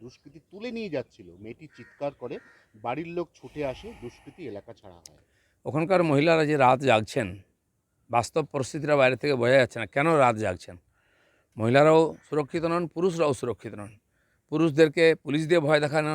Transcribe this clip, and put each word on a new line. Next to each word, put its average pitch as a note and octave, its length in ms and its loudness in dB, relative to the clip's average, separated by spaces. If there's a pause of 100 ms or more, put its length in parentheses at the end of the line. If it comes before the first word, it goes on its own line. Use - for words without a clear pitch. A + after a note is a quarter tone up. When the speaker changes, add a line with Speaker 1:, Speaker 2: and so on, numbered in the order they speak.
Speaker 1:
দুষ্কৃতী C3 380 -20
তুলে G#3 320 -14
নিয়ে A3+ 180 -10
যাচ্ছিল। B2 400 -10 (120)
মেয়েটি A2+ 260 -18 (100)
চিৎকার C#3+ 440 -10
করে, B2+ 160 -12 (380)
বাড়ির B2 320 -8
লোক E3+ 280 -8
ছুটে - 300 -12
আসে, C3 240 -10 (140)
দুষ্কৃতী - 460 -18
এলাকা G2+ 240 -16
ছাড়া G2+ 220 -20
হয়। - 280 -20 (420)
Speaker 2:
ওখানকার E3 380 0
মহিলারা D#3+ 420 2
যে D3+ 120 0
রাত C3 240 6
জাগছেন, A2+ 480 0 (840)
বাস্তব A#2+ 420 -2
পরিস্থিতিটা D3 440 -2
বাইরে B2+ 200 4
থেকে C#3+ 180 -2
বোঝা B2 280 2
যাচ্ছে A#2+ 160 -4
না, A2+ 80 -8
কেন C#3+ 280 -2
রাত B2 220 4
জাগছেন? F#2+ 400 -8 (800)
মহিলারাও D3+ 580 4 (140)
সুরক্ষিত D3+ 360 -4
নন, E3+ 220 -2
পুরুষরাও E3 480 -2
সুরক্ষিত A2+ 400 -10
নন। G#2 180 -16 (600)
পুরুষদেরকে D#3+ 600 4
পুলিশ D3 340 -4
দিয়ে E3+ 120 4
ভয় D3+ 200 2
দেখানো D3+ 340 -2